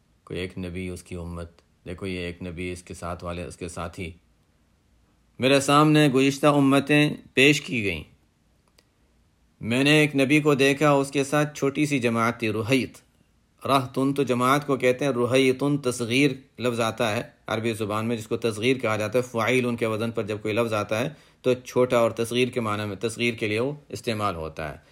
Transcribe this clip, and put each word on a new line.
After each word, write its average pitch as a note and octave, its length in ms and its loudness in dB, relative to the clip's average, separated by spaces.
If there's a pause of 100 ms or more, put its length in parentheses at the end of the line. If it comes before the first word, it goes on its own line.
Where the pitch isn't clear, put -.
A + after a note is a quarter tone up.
(240)
کوئی - 160 -8
ایک F#2 180 -8
نبی، F2+ 300 -8
اس F2+ 140 -10
کی - 120 -14
امت، E2+ 360 -10 (340)
دیکھو F2+ 220 -10
یہ F#2 120 -6
ایک F2 240 -8
نبی، F2+ 300 -8
اس F2 100 -14
کے F#2 120 -16
ساتھ F2 300 -10
والے، F2 200 -8
اس C#2 120 -14
کے F2 120 -10
ساتھی۔ E2+ 420 -10 (1300)
میرے C3+ 220 4
سامنے D3+ 480 6
گزشتہ C3+ 380 2
امتیں C#3+ 680 4 (180)
پیش C#3+ 260 6
کی A#2+ 240 -4
گئیں، E2 200 -4 (1600)
میں A#2+ 240 0
نے C#3+ 60 4
ایک D3+ 260 4
نبی C#3 240 2
کو D3 140 4
دیکھا، C#3 360 4
اس C#3 200 2
کے C#3 140 0
ساتھ D3 340 -2
چھوٹی C#3+ 280 0
سی C#3+ 120 0
جماعت A#2 400 0
تھی، A2 140 -2
رہیت۔" A2 460 -2 (680)
رہتن C3+ 500 0
تو C#3+ 80 0
جماعت B2+ 440 2
کو C#3 100 0
کہتے B2+ 280 2
ہیں، C#3 80 0
رہیتن C3 680 2
تصغیر B2+ 840 0
لفظ A#2 200 -2
آتا A2+ 360 -2
ہے A#2+ 60 -2 (240)
عربی A2+ 260 -2
زبان G#2+ 340 -4
میں، A#2+ 100 -2
جس G#2+ 100 -10
کو - 100 -4
تصغیر A#2 420 0
کہا A2 180 0
جاتا G#2+ 220 -2
ہے۔ B2 40 2
فعیل A#2+ 440 0
ان A#2+ 100 -2
کے A2+ 100 -2
وزن A2 240 -2
پر A2+ 120 -4
جب G#2 200 -6
کوئی G#2+ 120 -4
لفظ A#2 180 0
آتا G#2+ 280 -2
ہے D3 80 -2 (340)
تو B2+ 120 2
چھوٹا B2 440 2
اور A2+ 120 4
تصغیر A#2+ 380 0
کے A#2+ 120 -4
معنی G#2+ 240 -2
میں، G2+ 120 -6
تصغیر A#2 380 -2
کے A2 140 -4
لیے G#2+ 120 0
وہ C#3 120 -2 (160)
استعمال G#2 460 -4
ہوتا D#2 380 -8
ہے۔ - 40 -16 (160)